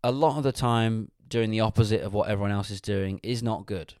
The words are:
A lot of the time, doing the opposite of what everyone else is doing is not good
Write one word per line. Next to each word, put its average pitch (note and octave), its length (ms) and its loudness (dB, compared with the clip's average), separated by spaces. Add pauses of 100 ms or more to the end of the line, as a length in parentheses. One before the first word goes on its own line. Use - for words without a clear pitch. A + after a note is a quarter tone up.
A B2 80 4
lot C#3+ 260 2
of C#3+ 60 -2
the C3+ 80 4
time, A2+ 580 2 (160)
doing A2+ 240 0
the A2 100 0
opposite A2 420 2
of G2+ 120 -6
what G#2 160 0
everyone G2+ 220 0
else G2+ 180 -2
is G2 100 -8
doing G2 440 -4
is A#2 180 -4
not A2 240 -4
good F2+ 340 -8